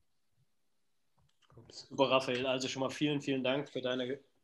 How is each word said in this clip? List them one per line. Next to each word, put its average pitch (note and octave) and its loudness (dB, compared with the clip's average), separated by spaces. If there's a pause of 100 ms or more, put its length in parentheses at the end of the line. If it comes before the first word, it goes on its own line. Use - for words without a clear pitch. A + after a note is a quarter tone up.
(1700)
Super, C3+ -2
Raphael. B2+ 2
Also C3 0
schon C3 -4
mal B2+ 0
vielen, D3 0
vielen C3+ 0
Dank C3+ 0
für B2+ -6
deine, B2+ -2 (240)